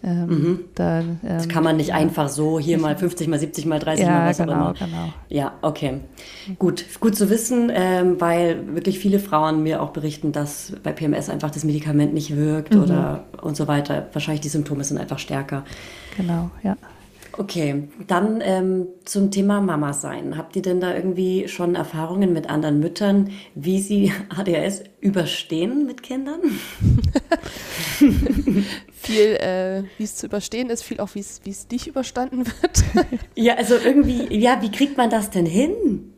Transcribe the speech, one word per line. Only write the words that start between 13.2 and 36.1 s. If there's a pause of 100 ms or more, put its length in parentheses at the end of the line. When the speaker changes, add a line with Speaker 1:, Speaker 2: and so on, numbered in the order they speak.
Speaker 2:
und
so
weiter.
Wahrscheinlich
die
Symptome
sind
einfach
stärker. (500)
Speaker 1:
Genau, (140)
ja. (600)
Speaker 2:
Okay, (200)
dann,
ähm, (180)
zum
Thema
Mama
sein.
Habt
ihr
denn
da
irgendwie
schon
Erfahrungen
mit
anderen
Müttern, (240)
wie
sie
<laughs>
A
D
H
S (180)
überstehen
mit
Kindern? (1600)
<laughs> (260)
Speaker 3:
Viel,
äh, (140)
wie
es
zu
überstehen
ist,
viel
auch,
wie
es,
wie
es
nicht
überstanden
wird. (100)
<laughs>
Speaker 2:
Ja,
also
irgendwie,
ja,
wie
kriegt
man
das
denn
hin?